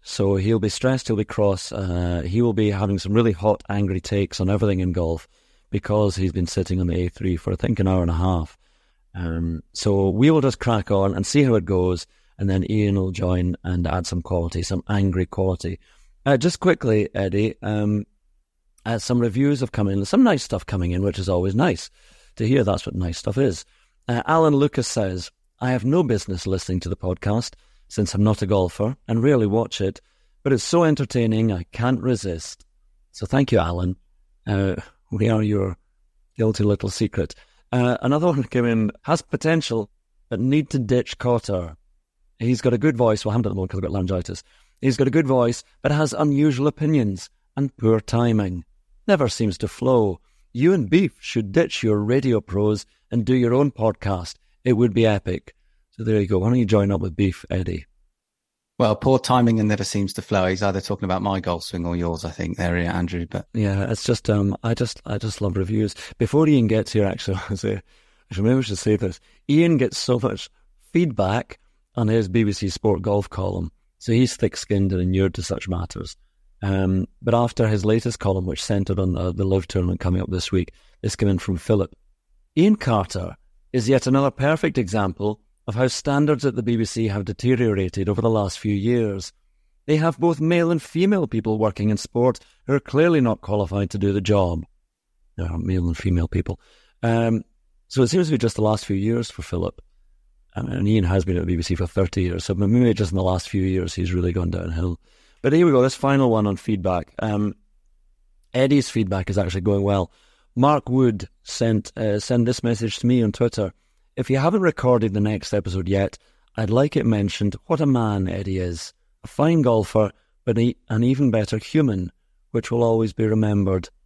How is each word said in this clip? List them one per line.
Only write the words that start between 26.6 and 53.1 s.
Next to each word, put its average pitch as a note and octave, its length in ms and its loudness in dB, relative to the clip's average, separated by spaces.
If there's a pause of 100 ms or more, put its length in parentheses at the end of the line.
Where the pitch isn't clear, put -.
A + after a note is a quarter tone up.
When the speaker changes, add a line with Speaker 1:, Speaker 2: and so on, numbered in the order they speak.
Speaker 1:
to - 80 -10
the F2 80 -4
podcast G2+ 560 -4 (400)
since - 220 -2
I'm G#2 80 2
not G#2+ 180 4
a G#2 60 -2
golfer G2+ 500 0 (120)
and A#2 120 0
rarely B2 280 4
watch A2 320 -2
it, G2 200 -4 (440)
but C3+ 80 2
it's A#2 100 2
so E3+ 220 2
entertaining A2+ 680 2
I F2+ 220 -4
can't A#2+ 280 -2
resist." G2 640 -4 (460)
So - 160 -10
thank C3+ 240 2
you, A2 80 4
Alan. F2 380 -2 (500)
Uh, G2 300 0 (340)
we G#2 180 0
are A2 140 2
your G2 340 0 (600)
guilty A2 260 0
little G2+ 260 0
secret. - 460 -2 (380)
Uh, B2 280 2
another D3+ 280 2
one C#3 160 0
came A#2+ 200 0
in, A2+ 280 2 (100)
"Has D#3+ 200 0
potential, D3+ 680 -2 (380)
but A2 100 -6
need C3+ 320 0
to C#3+ 80 0
ditch B2 400 0
Cotter. G2 580 -2 (600)
He's A#2 220 0
got B2 140 2
a A2+ 40 -2
good C#3+ 180 0
voice." A2+ 280 2
Well, G#2 60 -2
I G#2 40 -2
haven't A#2+ 80 2
done G2+ 120 -2
the F#2+ 40 -4
one F#2 80 -2
'cause F#2 120 -6
I've F#2+ 40 -4
got F2 80 -4
laryngitis. F#2 540 -4 (360)
"He's B2+ 160 0
got C3+ 120 2
a - 100 0
good D3+ 80 2
voice, B2 380 0 (180)
but D3 80 0
has D3 220 0
unusual C#3+ 560 0
opinions C#3 600 -2 (280)
and C3+ 200 -4
poor A2+ 220 4
timing. G#2+ 640 0 (440)
Never D3 200 4
seems G#2 300 -2
to G#2+ 80 -4
flow. A2+ 540 0 (320)
You D3+ 200 2
and C3 160 0
Beef F3+ 300 4
should G#2+ 320 -4
ditch - 320 0
your G#2+ 160 2
radio A#2+ 420 2
pros G#2 460 0 (240)